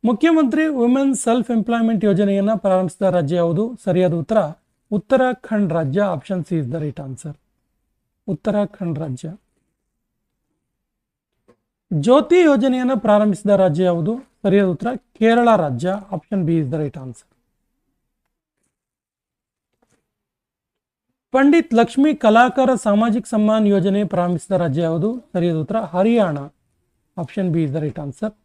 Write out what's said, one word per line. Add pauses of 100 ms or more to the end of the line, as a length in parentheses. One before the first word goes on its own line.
ಮುಖ್ಯಮಂತ್ರಿ
ವುಮೆನ್
ಸೆಲ್ಫ್
ಎಂಪ್ಲಾಯ್ಮೆಂಟ್
ಯೋಜನೆಯನ್ನ
ಪ್ರಾರಂಭಿಸಿದ
ರಾಜ್ಯ
ಯಾವುದು?
ಸರಿಯಾದ
ಉತ್ತರ (540)
ಉತ್ತರಾಖಂಡ್
ರಾಜ್ಯ. (140)
Option
C
is
the
right
answer. (880)
ಉತ್ತರಾಖಂಡ್
ರಾಜ್ಯ. (2500)
ಜ್ಯೋತಿ
ಯೋಜನೆಯನ್ನ
ಪ್ರಾರಂಭಿಸಿದ
ರಾಜ್ಯ
ಯಾವುದು?
ಸರಿಯಾದ
ಉತ್ತರ
ಕೇರಳ
ರಾಜ್ಯ. (180)
Option
B
is
the
right
answer. (4000)
ಪಂಡಿತ್
ಲಕ್ಷ್ಮಿ
ಕಲಾಕಾರ
ಸಾಮಾಜಿಕ
ಸಮ್ಮಾನ್
ಯೋಜನೆ
ಪ್ರಾರಂಭಿಸಿದ
ರಾಜ್ಯ
ಯಾವುದು? (120)
ಸರಿಯಾದ
ಉತ್ತರ
ಹರಿಯಾಣ. (800)
Option
B
is
the
right
answer. (100)